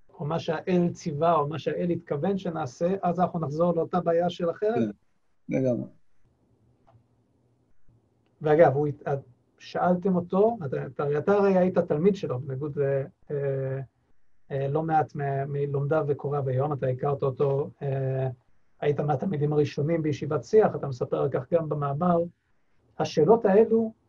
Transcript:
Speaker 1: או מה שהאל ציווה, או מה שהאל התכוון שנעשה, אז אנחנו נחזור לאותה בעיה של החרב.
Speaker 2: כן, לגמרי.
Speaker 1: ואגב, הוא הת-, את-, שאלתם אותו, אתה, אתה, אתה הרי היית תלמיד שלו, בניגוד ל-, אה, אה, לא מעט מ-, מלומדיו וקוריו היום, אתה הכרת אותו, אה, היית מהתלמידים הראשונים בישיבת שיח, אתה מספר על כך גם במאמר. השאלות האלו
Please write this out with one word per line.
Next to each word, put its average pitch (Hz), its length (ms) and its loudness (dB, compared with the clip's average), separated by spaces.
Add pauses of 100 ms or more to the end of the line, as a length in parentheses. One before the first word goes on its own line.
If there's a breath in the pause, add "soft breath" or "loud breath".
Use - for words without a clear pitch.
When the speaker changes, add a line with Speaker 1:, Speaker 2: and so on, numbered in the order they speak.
(200)
Speaker 1:
או 151 60 -6
מה 160 140 -2
שהאל 175 540 0
ציווה, 165 420 0
או 143 120 2
מה 151 120 -6
שהאל 170 300 -4
התכוון 165 480 -2
שנעשה, 170 640 -4
אז 175 180 -2
אנחנו 175 200 0
נחזור 160 360 0
לאותה 165 240 0
בעיה 170 300 2
של 175 200 -4
החרב. 214 240 -2
Speaker 2:
כן, 110 160 0 (600)
לגמרי. 131 380 0 (2500)
Speaker 1:
ואגב, 151 340 6
הוא 147 120 0
הת-, 143 200 -8
את-, 139 180 -4 (340)
שאלתם 180 560 0
אותו, 190 500 0
אתה, 143 200 -6
אתה, 147 320 -4
אתה 170 160 2
הרי 196 240 4
היית 180 200 2
תלמיד 175 380 2
שלו, 131 240 -6
בניגוד 135 380 -8
ל-, 139 260 0 (280)
אה, 135 480 -4 (720)
אה, 139 160 -2
לא 151 160 0
מעט 160 320 0
מ-, 139 360 -2
מלומדיו 143 560 0
וקוריו 139 420 -2
היום, 131 240 0
אתה 131 140 -2
הכרת 135 360 -2
אותו, 139 460 0 (120)
אה, 131 460 -2 (540)
היית 147 180 0
מהתלמידים 147 540 0
הראשונים 151 480 0
בישיבת 151 420 -2
שיח, 214 320 4
אתה 143 120 -6
מספר 139 300 -4
על 151 120 0
כך 143 240 -4
גם 160 160 2
במאמר. 151 500 2 (800)
השאלות 190 460 4
האלו 220 480 4 (140)